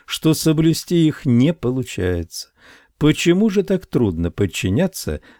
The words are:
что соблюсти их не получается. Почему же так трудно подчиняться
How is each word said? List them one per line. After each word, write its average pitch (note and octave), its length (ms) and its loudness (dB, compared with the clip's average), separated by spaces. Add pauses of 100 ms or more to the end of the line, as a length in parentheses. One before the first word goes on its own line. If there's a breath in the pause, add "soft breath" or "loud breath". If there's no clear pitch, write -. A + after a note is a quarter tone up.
что - 280 0
соблюсти D#3+ 720 0
их - 200 -2
не B2+ 260 4
получается. G2 1000 -6 (480 soft breath)
Почему F3 520 2
же G3 120 0
так F#3 240 -2
трудно E2+ 440 0
подчиняться F#2 880 -2 (200 soft breath)